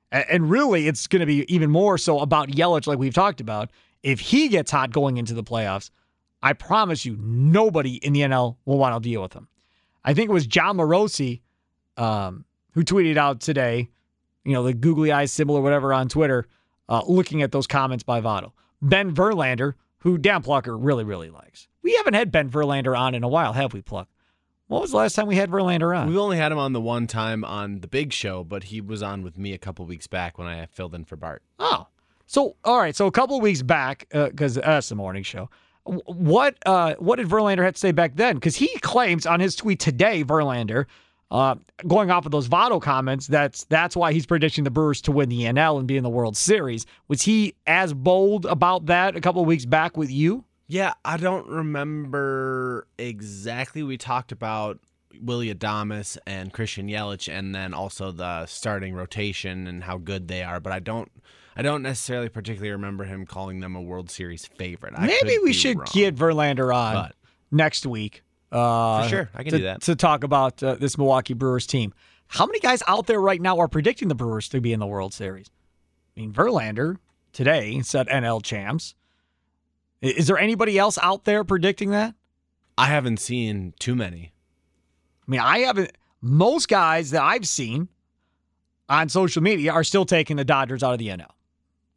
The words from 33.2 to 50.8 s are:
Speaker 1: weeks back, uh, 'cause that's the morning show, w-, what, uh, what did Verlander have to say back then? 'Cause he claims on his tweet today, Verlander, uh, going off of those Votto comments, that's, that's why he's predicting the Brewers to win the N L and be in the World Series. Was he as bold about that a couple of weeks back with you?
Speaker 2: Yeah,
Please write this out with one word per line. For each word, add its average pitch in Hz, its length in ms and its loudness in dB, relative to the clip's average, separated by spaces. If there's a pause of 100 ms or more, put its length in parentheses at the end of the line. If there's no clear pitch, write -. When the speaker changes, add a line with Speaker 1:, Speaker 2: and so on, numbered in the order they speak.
Speaker 1:
weeks 190 220 2
back, 135 520 0
uh, 147 200 2
'cause 143 200 -2
that's 147 340 0
the 110 60 -10
morning 95 300 -8
show, - 260 -10 (340)
w-, 180 220 -6
what, 185 580 2
uh, 175 360 2
what 220 160 2
did 233 100 -2
Verlander 196 380 2
have 185 100 2
to - 60 -12
say 190 100 2
back 156 240 2
then? 208 240 2
'Cause 160 160 0
he 294 140 2 (100)
claims 175 480 2
on 170 140 4
his 190 160 0
tweet 202 240 -2
today, 165 420 2
Verlander, 131 640 0 (460)
uh, 131 220 2 (320)
going 185 240 4
off 175 160 2
of 143 60 -6
those 139 160 0
Votto 190 340 4
comments, 131 440 0
that's, 143 380 0
that's 165 300 2
why 170 180 2
he's 156 140 0
predicting 151 380 2
the 135 60 0
Brewers 147 320 2
to 151 100 0
win 139 160 2
the 120 180 -2
N 123 120 2
L 156 200 4
and 131 80 -4
be 135 100 0
in 131 60 0
the 123 80 -2
World 117 260 0
Series. 139 500 0 (220)
Was 143 140 -2
he 214 320 2 (120)
as 170 280 2
bold 185 520 2
about 175 400 2
that 180 280 2
a 170 60 -6
couple 180 200 0
of 165 60 2
weeks 160 180 2
back 156 320 0
with 147 140 -2
you? 165 340 0 (220)
Speaker 2:
Yeah, 185 280 -2 (100)